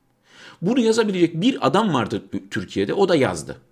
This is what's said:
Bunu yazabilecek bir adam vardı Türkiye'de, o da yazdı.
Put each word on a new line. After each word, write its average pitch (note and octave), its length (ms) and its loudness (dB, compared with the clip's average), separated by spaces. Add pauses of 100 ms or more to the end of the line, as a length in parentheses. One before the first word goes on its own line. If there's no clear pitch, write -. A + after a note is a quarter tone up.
(600)
Bunu A#3 180 0
yazabilecek G#3 640 2
bir - 260 0
adam F#3+ 260 2
vardı G#2 300 -2 (280)
Türkiye'de, G2 420 -4
o G3 160 2
da F3+ 60 2
yazdı. F2+ 420 -2 (140)